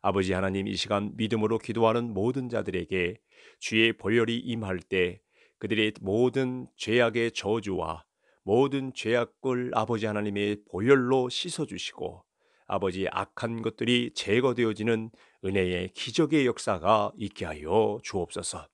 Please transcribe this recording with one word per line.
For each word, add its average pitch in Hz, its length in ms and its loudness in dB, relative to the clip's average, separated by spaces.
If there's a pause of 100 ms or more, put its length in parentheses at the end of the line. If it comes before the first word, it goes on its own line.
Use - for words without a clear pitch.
아버지 95 280 2
하나님, 95 340 0
이 104 80 -4
시간 101 400 -2
믿음으로 110 440 0
기도하는 113 540 0
모든 123 360 -2
자들에게 92 720 -4 (400)
주의 113 320 4
보혈이 117 440 0
임할 110 440 -6
때, 90 400 0 (380)
그들의 107 420 0
모든 127 680 0 (100)
죄악의 117 560 2
저주와 92 720 -4 (380)
모든 131 500 2
죄악을 123 840 -2
아버지 110 320 0
하나님의 104 600 -2
보혈로 127 600 4
씻어주시고, 98 960 -8 (420)
아버지, 95 440 -2
악한 113 520 -4
것들이 120 520 0
제거되어지는 113 960 2 (340)
은혜의 92 500 0
기적의 143 520 2
역사가 104 680 2
있게 - 280 -8
하여 92 580 2
주옵소서. - 720 -6